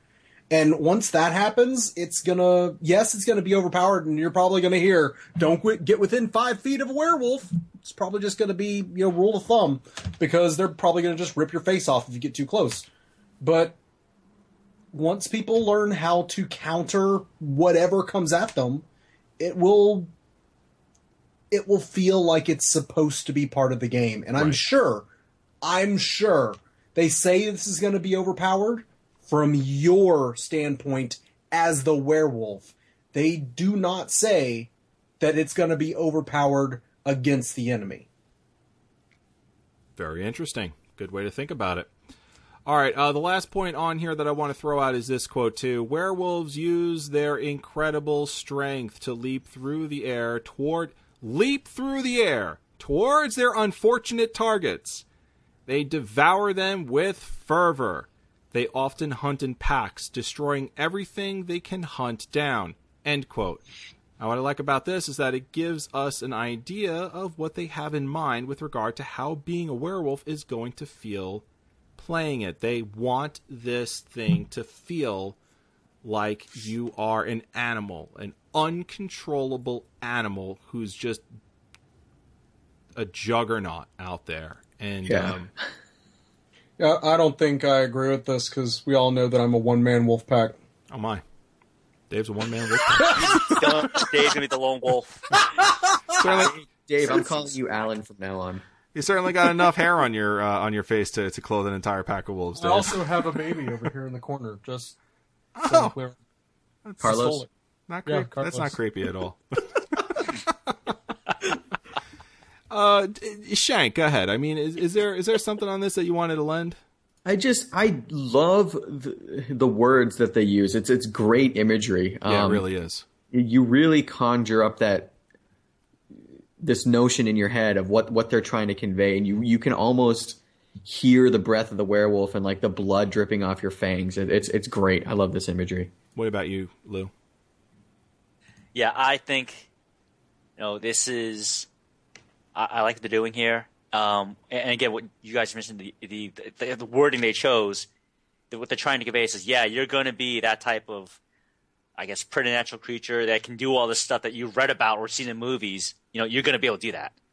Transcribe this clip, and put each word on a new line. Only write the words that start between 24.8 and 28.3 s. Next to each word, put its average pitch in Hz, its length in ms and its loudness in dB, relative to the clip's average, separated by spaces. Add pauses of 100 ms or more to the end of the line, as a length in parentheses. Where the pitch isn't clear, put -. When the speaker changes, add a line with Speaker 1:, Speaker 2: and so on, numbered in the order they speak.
Speaker 1:
I'm 190 340 0
sure 147 600 2 (380)
they 170 140 4
say 185 400 2
this 202 200 -6
is 180 100 -4
gonna 196 220 0
be 185 160 -2
overpowered 190 680 0 (380)